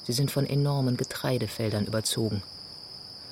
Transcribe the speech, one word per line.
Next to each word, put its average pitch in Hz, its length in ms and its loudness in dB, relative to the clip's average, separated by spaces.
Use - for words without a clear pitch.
Sie - 80 -4
sind 135 200 2
von 139 140 2
enormen 139 520 4
Getreidefeldern 113 880 0
überzogen. 107 580 0